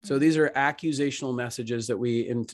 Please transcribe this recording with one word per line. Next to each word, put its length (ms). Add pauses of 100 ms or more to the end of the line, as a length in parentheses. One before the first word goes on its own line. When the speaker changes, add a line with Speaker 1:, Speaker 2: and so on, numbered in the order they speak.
Speaker 1:
So 140
Speaker 2:
Mm. 20
Speaker 1:
these 180
are 120
accusational 840
messages 520
that 100
we 300
in-, 260